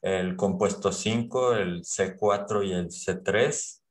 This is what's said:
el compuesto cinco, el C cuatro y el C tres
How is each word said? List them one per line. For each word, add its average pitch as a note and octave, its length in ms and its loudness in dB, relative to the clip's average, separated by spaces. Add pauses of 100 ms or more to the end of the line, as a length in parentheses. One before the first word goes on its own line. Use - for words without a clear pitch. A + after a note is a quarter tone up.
el F#2 360 0
compuesto G2 560 2
cinco, A#2 600 0
el F2+ 320 -2
C F#2+ 320 -2
cuatro G2+ 460 0
y F#2+ 100 -2
el F2 200 -2
C - 240 -4
tres A2 760 0